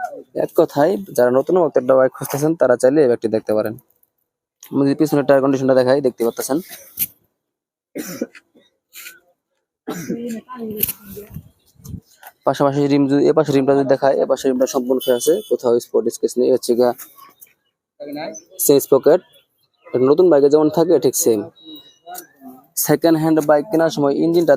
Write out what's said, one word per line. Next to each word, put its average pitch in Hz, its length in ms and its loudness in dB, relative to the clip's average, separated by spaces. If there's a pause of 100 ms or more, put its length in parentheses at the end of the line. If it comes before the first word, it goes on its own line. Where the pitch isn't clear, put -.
(440)
এক 156 60 -8 (100)
কথায়, 156 320 0 (240)
যারা 123 220 2
নতুন 165 240 -2
মতো 147 200 -2
একটা 127 160 0
বাইক 131 180 2
খুঁজতেছেন, 147 440 -4
তারা 127 220 2
চাইলে 135 220 2
এই 127 60 4
বাইকটি 117 260 -2
দেখতে 107 200 -4
পারেন। 107 180 -4 (960)
আমি 135 160 -2
যদি 139 140 0
পিছনের 147 260 0
টায়ার 139 180 4
কন্ডিশনটা 135 360 0
দেখাই, 127 260 2
দেখতে 117 200 -2
পাচ্ছেন। 131 320 -4 (4000)
পাশাপাশি 139 340 0 (120)
রিম 143 180 4
যদি, 143 200 2
এ - 80 0
পাশে 147 180 0
রিমটা 139 220 2
যদি 135 160 0
দেখাই, 135 280 2
এ - 80 0
পাশে 131 200 -2
রিমটা 127 240 0
সম্পূর্ণ 127 280 -2
ফ্রেশ 123 180 0
আছে, 156 140 0 (160)
কোথাও 120 220 0 (120)
স্পট 113 200 -2 (100)
স্কেচ - 260 -4
নেই। 127 140 2
হচ্ছে - 240 -4
গিয়া 123 120 2 (1700)
চেঞ্জ 139 180 4 (100)
পকেট, 143 280 4 (680)
একটা 127 240 0
নতুন 180 200 4
বাইকে 143 220 4
যেমন 156 240 4
থাকে 170 180 2 (100)
ঠিক 131 100 0 (100)
সেম। 110 160 2 (1500)
সেকেন্ড 160 360 2
হ্যান্ড 160 160 0 (100)
বাইক 147 220 2
কেনার 160 260 0
সময় 143 180 0 (100)
ইঞ্জিনটা 165 320 2